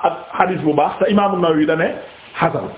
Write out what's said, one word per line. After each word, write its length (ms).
ak 100
hadith 280
bu 120
baax 260
te 120
Imaam 240
An-Nawawi 300
da 100
ne 140
hasan. 440